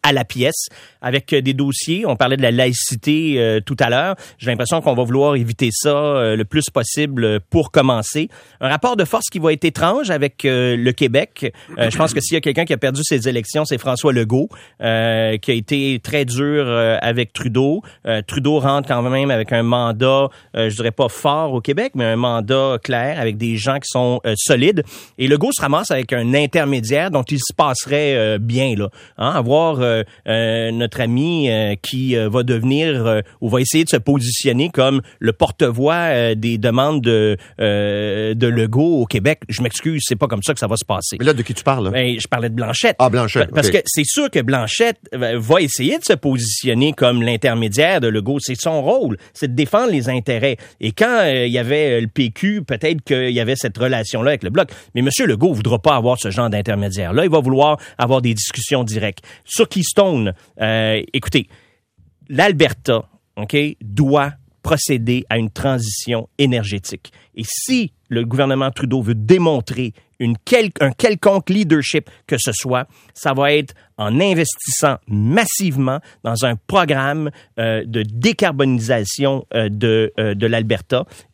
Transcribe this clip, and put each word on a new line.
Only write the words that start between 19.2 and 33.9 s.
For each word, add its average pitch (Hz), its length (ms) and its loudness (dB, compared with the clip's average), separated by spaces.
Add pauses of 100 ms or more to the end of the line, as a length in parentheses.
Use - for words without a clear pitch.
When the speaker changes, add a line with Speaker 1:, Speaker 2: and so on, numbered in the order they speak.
Speaker 1:
avec 110 220 -2
un 117 100 2
mandat, 123 640 2 (280)
euh, 113 120 0
je 107 60 -4
dirais 113 160 -2
pas 123 180 0
fort 147 440 -2
au 127 80 -2
Québec, 165 340 -2
mais 127 100 -2
un 113 120 2
mandat 123 680 0
clair 135 380 -4
avec 113 160 -2
des 113 200 -2
gens 131 200 -2
qui 139 100 -8
sont, 123 400 0
euh, 110 100 0
solides. 147 460 2 (360)
Et 131 100 0
Legault 151 240 2
se - 100 -4
ramasse 151 300 0
avec 131 200 -4
un 120 220 0
intermédiaire 143 800 0
dont 143 100 0
il 147 160 -2
se - 180 -6
passerait, 143 600 0
euh, 107 220 0
bien, 120 360 -2
là. 101 160 -4 (280)
Hein, 120 120 0
avoir, 151 500 2
euh, 117 220 2 (240)
euh, 113 460 -2
notre 117 280 -4
ami, 139 480 0
euh, 107 320 0
qui, 131 360 -2
euh, 110 120 0
va 123 140 0
devenir, 131 640 0
euh, 110 140 2 (200)
ou 120 80 -4
va 123 120 2
essayer 156 240 2
de 160 40 -12
se - 80 2